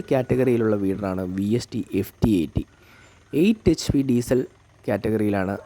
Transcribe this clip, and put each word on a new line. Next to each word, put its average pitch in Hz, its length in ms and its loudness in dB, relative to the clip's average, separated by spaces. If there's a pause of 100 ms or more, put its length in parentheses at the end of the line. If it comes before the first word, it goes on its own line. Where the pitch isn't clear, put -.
(100)
കാറ്റഗറിയിലുള്ള 123 760 2
വീഡറാണ് 95 400 -2 (140)
വി 101 100 -2 (100)
എസ് - 140 -10
ടി 117 80 -6 (220)
എഫ് - 200 -12
ടി 113 80 4 (100)
എയ്റ്റി. - 240 -4 (760)
എയ്റ്റ് 208 320 2
എച്ച് - 200 -6
പി 139 160 2
ഡീസൽ 120 320 2 (440)
കാറ്റഗറിയിലാണ് 101 800 0